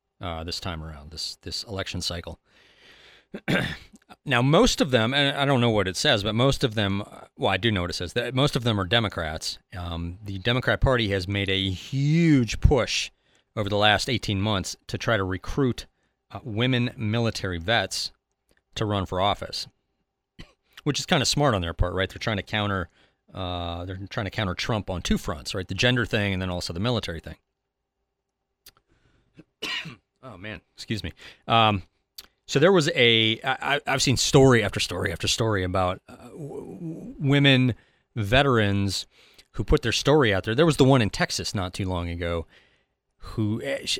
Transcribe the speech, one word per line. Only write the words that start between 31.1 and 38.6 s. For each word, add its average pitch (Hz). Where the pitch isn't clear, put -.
Um, 110
so -
there 170
was 170
a, 113
I, 135
I, 143
I've 135
seen 127
story 135
after 101
story 95
after 82
story 104
about, 92
uh, -
w-, -
w-, 170
women 135
veterans 104